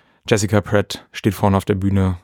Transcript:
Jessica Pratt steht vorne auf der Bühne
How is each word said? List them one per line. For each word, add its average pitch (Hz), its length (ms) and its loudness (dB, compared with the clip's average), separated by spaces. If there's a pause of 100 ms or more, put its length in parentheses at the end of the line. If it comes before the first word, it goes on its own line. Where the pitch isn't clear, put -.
(260)
Jessica 104 360 2
Pratt - 500 -2
steht - 220 -2
vorne 98 240 2
auf - 80 -4
der 104 80 0
Bühne 95 500 0